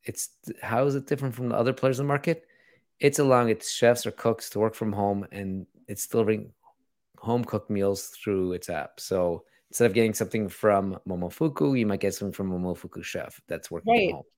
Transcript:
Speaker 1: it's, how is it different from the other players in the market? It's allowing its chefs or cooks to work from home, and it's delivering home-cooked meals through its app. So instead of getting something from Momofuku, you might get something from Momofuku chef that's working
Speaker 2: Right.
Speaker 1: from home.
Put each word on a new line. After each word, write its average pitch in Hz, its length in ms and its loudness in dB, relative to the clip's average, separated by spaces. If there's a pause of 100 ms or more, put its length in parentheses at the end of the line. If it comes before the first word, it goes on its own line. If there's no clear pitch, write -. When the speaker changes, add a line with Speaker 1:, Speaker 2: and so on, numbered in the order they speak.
Speaker 1:
it's, - 280 -8 (320)
how 117 240 0
is 139 100 0
it 135 100 -6
different 135 280 -2
from 123 140 -4
the 117 60 -2
other 120 180 2
players 131 280 0
in 143 60 -2
the - 20 -2
market? 143 360 0 (540)
It's 139 220 4
allowing 127 280 6
its 110 220 0
chefs 120 340 4
or 117 60 -2
cooks - 400 -2
to - 80 -4
work 110 160 2
from 110 180 -2
home, 101 380 0
and 95 360 -6 (200)
it's - 220 -8
delivering 110 440 0 (680)
home-cooked 117 520 -2
meals 98 380 0
through 95 460 -2
its 87 140 -10
app. 80 300 -8
So 87 460 -2 (240)
instead - 180 2
of 98 80 2
getting 113 200 4
something 107 340 -2
from 98 580 2
Momofuku, 131 720 0
you 113 80 2
might 98 140 0
get 98 140 0
something 98 180 -6
from 95 180 -4
Momofuku 90 540 -6
chef - 420 -10
that's 82 240 -8
working 85 220 0
Speaker 2:
Right. 214 160 4
Speaker 1:
from - 80 -4
home. - 80 -14 (140)